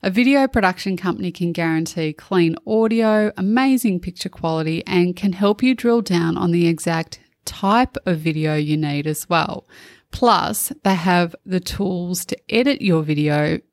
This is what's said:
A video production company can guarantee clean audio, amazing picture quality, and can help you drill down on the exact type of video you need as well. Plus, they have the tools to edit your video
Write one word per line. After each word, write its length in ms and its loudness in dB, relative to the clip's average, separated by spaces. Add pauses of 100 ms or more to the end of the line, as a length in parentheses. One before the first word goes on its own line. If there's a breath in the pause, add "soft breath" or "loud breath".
A 80 -2
video 380 4
production 500 0
company 340 -4
can 220 -4
guarantee 600 -2
clean 420 0 (120)
audio, 720 2
amazing 640 2
picture 280 -10
quality, 560 -4
and 300 2
can 180 -2
help 300 2
you 100 4
drill 280 2
down 360 0
on 140 0
the 160 4
exact 520 -2 (260)
type 600 0
of 140 0
video 360 -2
you 200 0
need 320 -2
as 220 -6
well. 380 -2 (440 loud breath)
Plus, 600 0 (120)
they 120 2
have 400 0 (100)
the 140 -2
tools 680 -6
to 120 -8 (160)
edit 280 2
your 200 2
video 580 0 (140)